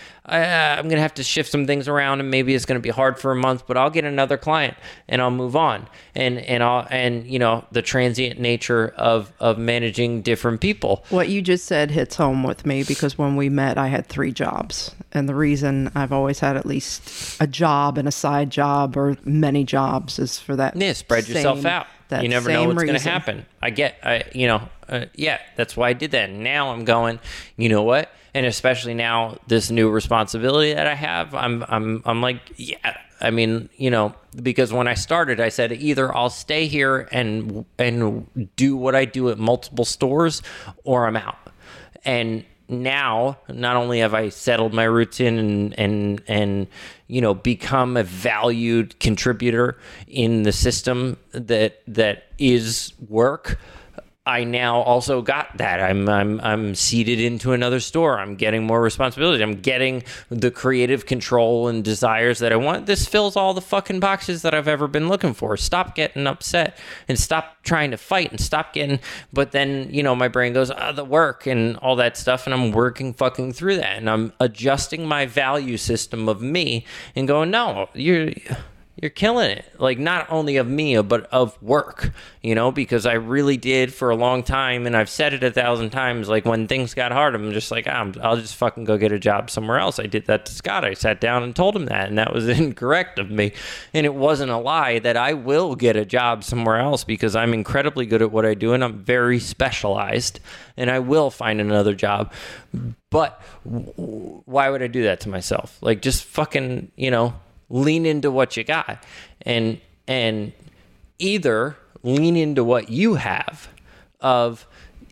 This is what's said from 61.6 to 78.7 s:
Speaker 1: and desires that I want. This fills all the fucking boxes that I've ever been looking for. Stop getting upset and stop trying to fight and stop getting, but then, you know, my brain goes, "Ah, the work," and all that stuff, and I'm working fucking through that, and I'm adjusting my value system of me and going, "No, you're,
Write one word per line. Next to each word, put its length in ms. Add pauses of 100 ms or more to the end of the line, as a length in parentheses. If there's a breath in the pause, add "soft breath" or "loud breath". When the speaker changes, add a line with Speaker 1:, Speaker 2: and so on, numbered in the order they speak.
Speaker 1:
and 160
desires 540
that 120
I 60
want. 300
This 200
fills 300
all 160
the 80
fucking 400
boxes 400
that 140
I've 120
ever 220
been 220
looking 240
for. 240
Stop 360
getting 320
upset 520 (280 loud breath)
and 140
stop 440
trying 260
to 80
fight 320
and 100
stop 320
getting, 260 (320 loud breath)
but 220
then, 400
you 100
know, 140
my 120
brain 260
goes, 160
"Ah, 220
the 120
work," 420
and 300
all 200
that 200
stuff, 300
and 80
I'm 180
working 400
fucking 400
through 240
that, 220
and 100
I'm 320
adjusting 640
my 200
value 500
system 540
of 100
me 460 (280 loud breath)
and 140
going, 220
"No, 420
you're, 380 (680 loud breath)